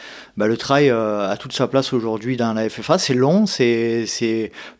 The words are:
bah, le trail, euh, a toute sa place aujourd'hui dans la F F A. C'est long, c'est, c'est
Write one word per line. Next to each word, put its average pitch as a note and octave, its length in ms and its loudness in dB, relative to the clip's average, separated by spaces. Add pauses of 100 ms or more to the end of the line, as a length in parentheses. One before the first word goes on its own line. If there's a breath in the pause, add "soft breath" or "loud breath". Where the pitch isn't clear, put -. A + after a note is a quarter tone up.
(380 loud breath)
bah, G#2 100 2
le A2+ 80 4
trail, C#3 340 4
euh, G#2+ 400 0
a - 60 -2
toute - 160 -10
sa B2 160 0
place C3+ 240 0
aujourd'hui A2+ 460 -2
dans A2+ 160 0
la A2 160 -2
F - 120 -10
F D3 100 -4
A. F3+ 60 6
C'est C#3+ 160 0
long, D3+ 320 4
c'est, A#2 600 0
c'est A2+ 480 -2 (260 loud breath)